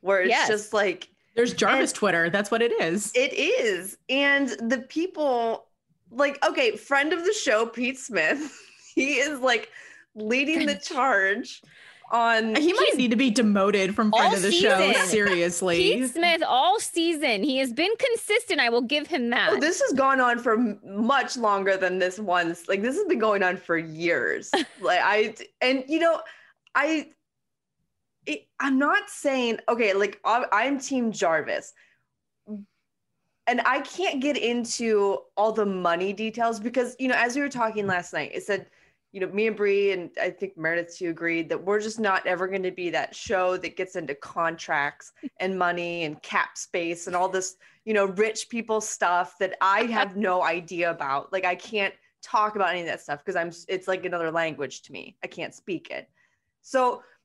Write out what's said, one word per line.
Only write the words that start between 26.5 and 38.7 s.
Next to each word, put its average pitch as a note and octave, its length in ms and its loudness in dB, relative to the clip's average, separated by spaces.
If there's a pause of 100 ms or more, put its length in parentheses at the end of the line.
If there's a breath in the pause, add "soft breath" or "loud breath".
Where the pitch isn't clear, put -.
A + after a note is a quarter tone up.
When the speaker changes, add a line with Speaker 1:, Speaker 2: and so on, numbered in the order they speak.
Speaker 1:
I, D4 340 0 (1160)
it, - 220 -8 (120)
I'm C4+ 180 0
not F4+ 320 2
saying, B3 500 -2 (100)
okay, A3+ 240 2
like, G3+ 320 0
I'm, A#3+ 260 2
I'm C4 280 2
Team B3 320 -2
Jarvis. D#3 600 -2 (1700 soft breath)
And B3 200 0
I C4+ 160 0
can't D4 400 -4
get C#4 160 0
into A3+ 840 0 (160)
all G#3+ 160 2
the G#3+ 140 0
money F#3 480 0
details A3 460 -4
because, A#3+ 380 -4
you C4 100 -2
know, B3 100 2
as A#3+ 180 0
we C#4+ 60 0
were C#4+ 80 -2
talking G#3+ 380 -4
last F3+ 260 -4
night, D3+ 200 -6
it - 100 -8
said, G3 240 -4 (440 soft breath)